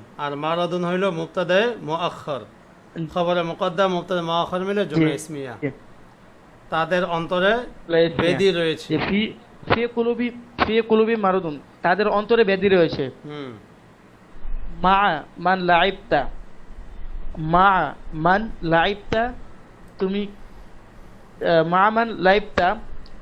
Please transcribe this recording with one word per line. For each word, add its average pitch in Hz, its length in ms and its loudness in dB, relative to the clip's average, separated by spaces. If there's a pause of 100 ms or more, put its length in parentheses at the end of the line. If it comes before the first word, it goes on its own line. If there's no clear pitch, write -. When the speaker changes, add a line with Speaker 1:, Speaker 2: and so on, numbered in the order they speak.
(180)
Speaker 1:
আর 143 180 -4
মারাদুন 170 500 -2
হইল 185 240 0
মুবতাদে 175 520 0 (200)
মুআক্খার, 156 600 -6 (720)
খবরে 175 300 0
মুকদ্দম 185 480 0
মুবতাদে 180 300 -2
মুআক্খার 170 400 -2
মিলে 202 240 -2
জুমলা 156 240 2
Speaker 2:
জি, 151 60 -2
Speaker 1:
ইসমিয়া। 135 460 -10
Speaker 2:
জি। 143 80 -2 (1000)
Speaker 1:
তাদের 175 360 0
অন্তরে 180 460 0
Speaker 2:
জুমলা 226 480 -2
ইসমিয়া। 165 320 2
Speaker 1:
বেদি 185 200 4
রয়েছে। 165 380 0
Speaker 2:
যে 156 80 2 (120)
ফি, 208 240 0 (400)
ফি 233 220 0
কুলুবি, 233 340 0 (360)
ফি 220 160 2
কুলুবি 220 340 4
মারাদুন, 185 440 0 (220)
তাদের 185 260 2
অন্তরে 214 360 4
বেদি 196 260 2
রয়েছে। 160 400 4 (160)
Speaker 1:
হুম। 147 260 -12 (1300)
Speaker 2:
মা 185 420 2 (140)
মান 180 220 0
লাইবতা, 175 680 2 (1080)
মা 170 560 4 (200)
মান 185 360 2 (140)
লাইবতা, 202 680 0 (680)
তুমি, 196 280 -2
আহ, - 1400 -4
মা 185 220 4
মান 226 200 0
লাইবতা, 196 680 2 (460)